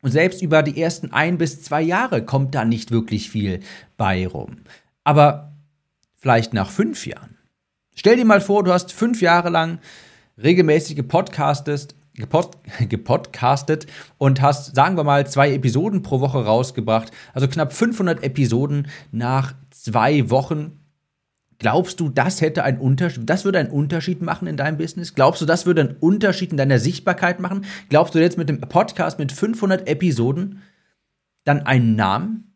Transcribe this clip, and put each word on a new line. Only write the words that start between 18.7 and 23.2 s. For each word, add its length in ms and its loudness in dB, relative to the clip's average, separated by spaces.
nach 440 -2
zwei 580 2
Wochen. 520 -2
Glaubst 440 0
du, 80 -2
das 320 0
hätte 240 0
einen 140 0
Unterschied, 500 0